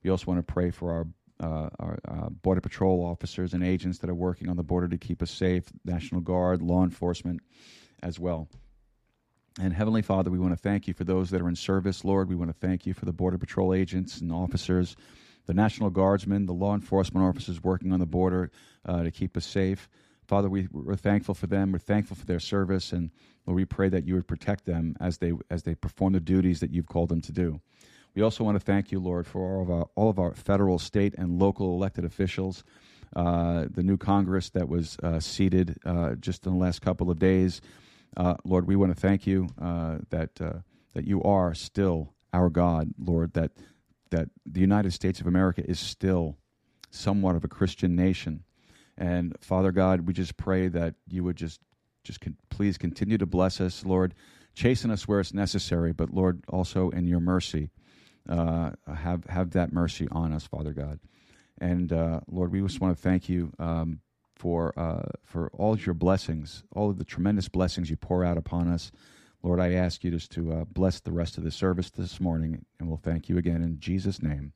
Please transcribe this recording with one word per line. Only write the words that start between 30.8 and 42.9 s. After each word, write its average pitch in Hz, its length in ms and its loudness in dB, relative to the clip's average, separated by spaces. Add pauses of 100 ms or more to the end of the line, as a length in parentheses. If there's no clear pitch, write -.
and 87 220 0
local 95 360 2
elected 92 300 -2
officials, 95 600 -4 (500)
uh, 85 560 2
the 90 120 -2
new 95 140 4
Congress 95 540 2
that 87 180 -2
was, 80 340 -2
uh, 82 180 0
seated, 90 640 2
uh, 85 320 0
just - 300 -8
in 92 80 0
the 90 40 2
last 90 240 0
couple 90 280 0
of 82 80 0
days. 92 420 4 (560)
Uh, 90 180 2 (100)
Lord, 90 220 2
we 95 80 2
want 95 180 4
to - 80 -4
thank 98 280 2
you, 95 180 2 (140)
uh, 82 380 -4 (100)
that, 80 320 -4
uh, 80 140 -4 (400)
that 78 100 -4
you 95 180 0
are 92 320 4
still 85 600 -2 (180)
our 90 160 6
God, 82 400 4 (100)